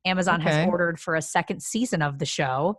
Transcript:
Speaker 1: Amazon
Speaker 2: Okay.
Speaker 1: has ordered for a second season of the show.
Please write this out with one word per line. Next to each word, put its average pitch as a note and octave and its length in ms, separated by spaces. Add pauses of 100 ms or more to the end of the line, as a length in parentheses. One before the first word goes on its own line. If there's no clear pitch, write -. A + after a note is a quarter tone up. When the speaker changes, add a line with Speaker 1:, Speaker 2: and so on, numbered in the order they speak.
Speaker 1:
Amazon F#3 360
Speaker 2:
Okay. E3 120
Speaker 1:
has D#3+ 160
ordered E3+ 320
for E3 140
a D#3+ 60
second - 400
season A3 400
of C#3+ 180
the C#3+ 60
show. C#3+ 540